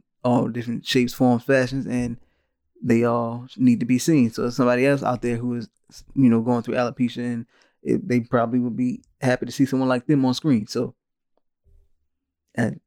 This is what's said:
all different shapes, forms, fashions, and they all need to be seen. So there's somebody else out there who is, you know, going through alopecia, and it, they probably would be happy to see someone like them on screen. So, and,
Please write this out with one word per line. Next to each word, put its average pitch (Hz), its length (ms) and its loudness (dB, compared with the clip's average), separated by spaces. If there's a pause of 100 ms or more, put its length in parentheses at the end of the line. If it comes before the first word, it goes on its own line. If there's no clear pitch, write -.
(240)
all 123 240 2
different 117 400 -6
shapes, 123 260 0
forms, 123 300 2
fashions, 131 420 0
and 120 320 -6 (640)
they 117 220 2
all 117 420 -2 (120)
need 123 240 4
to 120 40 -2
be 123 140 2
seen. 131 320 2
So - 100 -6
there's 120 140 -4
somebody 123 320 2
else 139 160 2
out 123 180 -2
there 120 160 -2
who 120 160 -4
is, 117 160 -8 (460)
you 131 160 6
know, 113 100 4
going 120 220 0
through 120 120 -6
alopecia, 123 480 -2
and 117 220 -6 (380)
it, - 240 -2
they 120 140 2
probably 117 360 0
would 123 180 -2
be 123 280 -4 (180)
happy 127 240 0
to 120 60 -10
see 135 160 0
someone 131 200 0
like 127 200 0
them 139 180 2
on 127 80 2
screen. 123 320 0
So, - 300 -6 (1600)
and, 214 320 -4